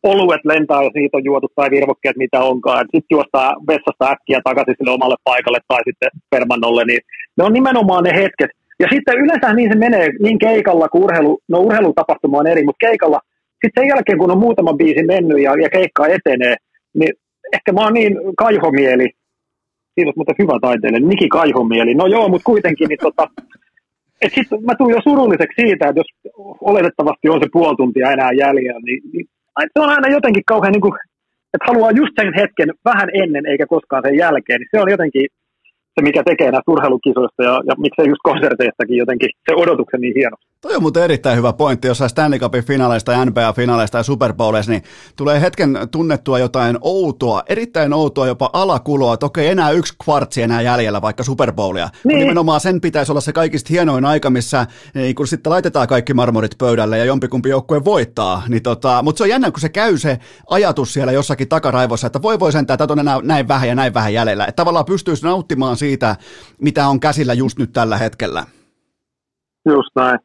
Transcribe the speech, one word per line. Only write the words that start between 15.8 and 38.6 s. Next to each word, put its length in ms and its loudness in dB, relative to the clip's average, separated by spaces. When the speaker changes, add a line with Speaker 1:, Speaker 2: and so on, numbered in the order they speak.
Speaker 1:
etenee, 480 0
niin 140 2
ehkä 200 -2
mä 80 2
oon 140 2
niin 180 2
kaihomieli, 680 2
siinä 140 0
on 80 -6
muuten 220 -2
hyvä 220 2
taiteilija, 480 0
Niki 200 2
Kaihomieli, 680 2
no 120 2
joo, 220 2
mut 160 0
kuitenkin, 440 0
niin 140 -4
tota, 220 0
<laughs> 460 -14
et 120 -2
sit 120 0
mä 120 0
tuun 120 4
jo 140 2
surulliseksi 580 2
siitä, 260 2
että 120 0
jos 320 -8
oletettavasti 680 0
on 140 2
se 100 -2
puoli 240 2
tuntia 360 0
enää 200 0
jäljellä, 520 0
niin, 160 -6
niin 140 -8
se 80 2
on 100 2
aina 180 2
jotenkin 380 2
kauhean, 260 2
niinku, 220 2
että 120 -4
haluaa 240 4
just 300 2
sen 200 -2
hetken 300 0
vähän 240 0
ennen 240 -2
eikä 200 0
koskaan 400 -2
sen 100 2
jälkeen, 440 0
niin 100 -20
se 100 2
on 100 2
jotenkin 360 0
se, 80 0
mikä 220 2
tekee 260 2
näistä 220 0
urheilukisoista 720 0
ja, 260 2
ja 100 0
miksei 300 0
just 140 0
konserteistakin 760 0